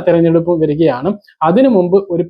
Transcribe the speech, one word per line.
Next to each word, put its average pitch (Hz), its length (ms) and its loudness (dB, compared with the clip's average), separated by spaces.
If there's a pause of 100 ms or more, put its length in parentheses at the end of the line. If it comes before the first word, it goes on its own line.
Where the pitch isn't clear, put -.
തെരഞ്ഞെടുപ്പ് 170 540 2
വരികയാണ്. 151 500 -2 (360)
അതിനു 240 280 2
മുമ്പ് 180 220 2 (140)
ഒരു 170 200 -4